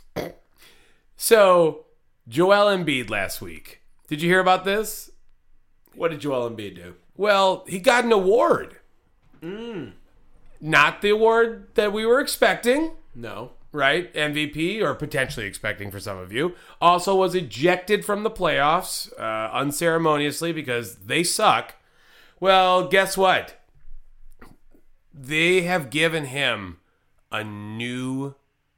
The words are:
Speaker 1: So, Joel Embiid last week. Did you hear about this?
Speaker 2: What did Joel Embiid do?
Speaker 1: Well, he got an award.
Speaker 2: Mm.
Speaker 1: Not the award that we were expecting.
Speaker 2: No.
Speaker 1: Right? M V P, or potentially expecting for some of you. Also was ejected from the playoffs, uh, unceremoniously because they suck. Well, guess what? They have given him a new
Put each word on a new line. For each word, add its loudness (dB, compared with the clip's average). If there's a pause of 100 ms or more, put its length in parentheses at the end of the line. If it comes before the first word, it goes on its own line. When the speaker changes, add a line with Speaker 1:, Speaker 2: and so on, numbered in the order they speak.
(1160)
Speaker 1:
So, 4 (420)
Joel 4 (100)
Embiid -2
last -4
week. -18 (280)
Did -6
you 2
hear 4
about 2
this? -6 (840)
Speaker 2:
What -2
did -10
Joel -4
Embiid -12
do? -18 (220)
Speaker 1:
Well, 2
he -6
got 2
an 2
award. 2 (680)
Speaker 2:
Mm. -12 (680)
Speaker 1:
Not 4
the 2
award 2
that 0
we -2
were 4
expecting. 0 (220)
Speaker 2:
No. -12 (200)
Speaker 1:
Right? 0
M -2
V -4
P, -4
or 0
potentially -6
expecting -8
for -12
some -10
of -14
you. -2 (260)
Also 2
was 2
ejected 0
from -4
the -2
playoffs, -2
uh, -4
unceremoniously 0
because -6
they -2
suck. 2 (640)
Well, 4
guess 2
what? 0 (1500)
They 0
have -4
given -2
him -4 (540)
a -6
new -8 (440)